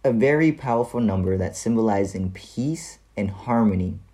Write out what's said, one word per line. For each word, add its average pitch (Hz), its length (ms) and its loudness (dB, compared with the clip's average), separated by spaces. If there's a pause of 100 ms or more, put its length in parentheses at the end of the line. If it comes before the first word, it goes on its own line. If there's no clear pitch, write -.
a 131 80 4
very 151 400 4
powerful 120 480 -2
number 95 360 2
that 95 200 -4
symbolizing 101 760 0
peace - 640 -8 (180)
and 104 140 -2
harmony 98 680 0 (160)